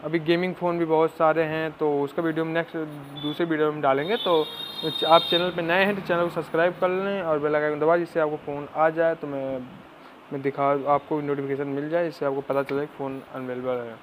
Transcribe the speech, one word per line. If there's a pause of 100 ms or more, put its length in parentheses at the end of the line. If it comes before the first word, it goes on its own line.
अभी
gaming
phone
भी
बहुत
सारे
हैं,
तो (120)
उसका
video
हम
next (460)
दूसरे
video
में
डालेंगे।
तो (680)
आप
channel
पे
नए
हैं
तो
चैनल
को
सब्सक्राइब
कर
लें
और
bell
icon
दबा,
जिससे
आपको
phone (100)
आ
जाए,
तो
मैं, (760)
मैं
दिखा, (180)
आपको
notification
मिल
जाए,
जिससे
आपको
पता
चले
कि
phone (140)
available
है।